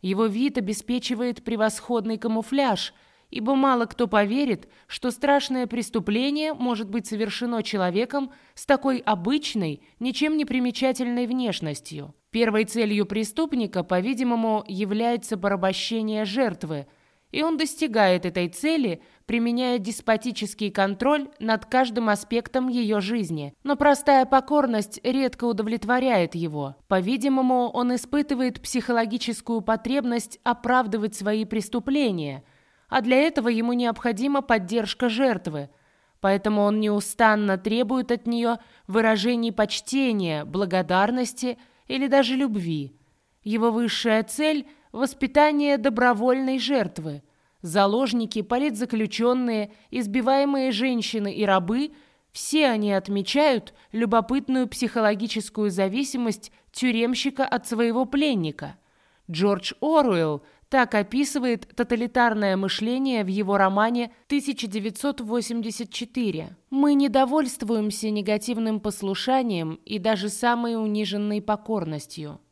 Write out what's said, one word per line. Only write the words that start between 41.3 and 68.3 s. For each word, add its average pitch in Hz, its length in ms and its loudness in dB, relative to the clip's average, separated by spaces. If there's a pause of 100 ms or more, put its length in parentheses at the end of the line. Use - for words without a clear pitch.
или 262 180 -2
даже 262 300 4
любви. 170 580 -2 (480)
Его 220 300 0
высшая 226 500 0
цель — 302 460 -2 (240)
воспитание 285 840 2
добровольной 247 840 2
жертвы. 180 640 -2 (360)
Заложники, 208 840 0
политзаключённые, 233 1300 -2 (180)
избиваемые 262 800 2
женщины 220 640 -2
и 208 100 0
рабы — 202 460 0 (400)
все 302 380 2
они 214 240 0
отмечают 202 840 0 (160)
любопытную 240 800 0
психологическую 214 1040 0
зависимость 220 800 -2 (180)
тюремщика 247 720 0
от - 220 -4
своего 233 380 0
пленника. 208 720 -2 (520)
Джордж 185 520 0
Оруэлл – 190 640 2 (260)
так 247 260 2
описывает 240 840 0
тоталитарное 233 800 2
мышление 233 640 0
в 185 60 -2
его 196 280 0
романе 214 560 2 (160)
«Тысяча 277 380 -2
девятьсот 220 540 -4
восемьдесят 233 720 -4
четыре». 196 640 -6 (140)
Мы 285 240 4
не 277 140 4
довольствуемся 233 1000 0
негативным 214 720 -2